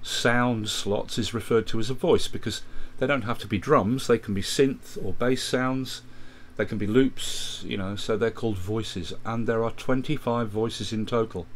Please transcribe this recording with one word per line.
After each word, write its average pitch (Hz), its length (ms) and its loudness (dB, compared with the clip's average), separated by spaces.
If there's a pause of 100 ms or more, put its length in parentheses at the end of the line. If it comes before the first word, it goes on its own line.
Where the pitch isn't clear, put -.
sound 120 680 2
slots - 480 -2
is 113 160 -2
referred 113 320 2
to 113 120 2
as 113 120 2
a 131 40 0
voice 151 320 4
because - 360 -4 (340)
they 131 100 2
don't 127 160 2
have 113 180 -2
to - 60 -8
be 101 120 0
drums, 131 480 2
they 117 120 4
can - 140 -4
be 98 100 0
synth - 640 2
or 95 80 2
bass 127 300 2
sounds, 131 580 -2 (560)
they 110 80 0
can 107 140 -2
be 101 100 0
loops, - 760 2
you 113 120 -4
know, 98 180 -2
so 107 220 0
they're 113 160 2
called 110 260 -2
voices, 95 560 -4 (100)
and 113 220 -2
there 113 160 2
are 113 80 0
twenty-five 127 760 0
voices 107 440 -2
in 107 140 -2
total 107 500 -2